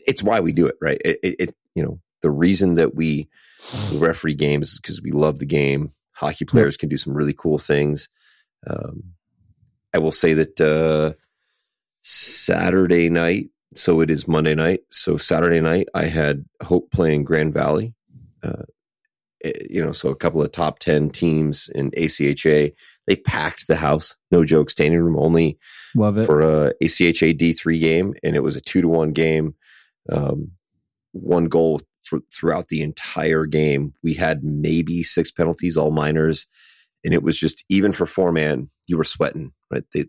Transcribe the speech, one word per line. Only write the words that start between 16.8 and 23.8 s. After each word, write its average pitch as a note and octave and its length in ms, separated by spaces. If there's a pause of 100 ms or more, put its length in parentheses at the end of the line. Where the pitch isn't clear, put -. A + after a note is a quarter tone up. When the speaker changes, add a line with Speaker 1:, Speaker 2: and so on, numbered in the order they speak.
Speaker 1:
playing D#2 320
Grand D#2 300
Valley. D#2 400 (500)
Uh, - 200 (800)
eh, D2+ 80 (180)
you F#2 140
know, D2+ 80
so - 180
a C2+ 60
couple D#2+ 260
of D2 100
top D#2 280
ten D2+ 300
teams D#2 640
in C#2 220
A E2 120
C D2 200
H C#2+ 180
A. D2+ 280 (340)
They G2 80
packed - 520
the D#2+ 80
house. D2+ 400 (160)